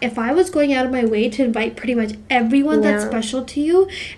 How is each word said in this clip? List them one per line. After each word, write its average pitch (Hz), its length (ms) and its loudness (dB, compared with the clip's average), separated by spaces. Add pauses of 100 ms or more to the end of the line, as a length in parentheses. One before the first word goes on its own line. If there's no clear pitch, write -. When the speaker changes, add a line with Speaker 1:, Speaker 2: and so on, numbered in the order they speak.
Speaker 1:
if 233 160 -4
I 233 140 -2
was 349 180 2
going 294 240 2
out 254 100 0
of 254 80 -2
my 247 140 0
way 220 240 2
to 277 140 0
invite 226 300 -2
pretty - 200 -4
much 214 180 -2 (160)
everyone 269 540 2
that's 208 220 2
Speaker 2:
Yeah. 214 60 -4
Speaker 1:
special 226 320 -4
to 285 180 -8
you, 349 280 2 (300)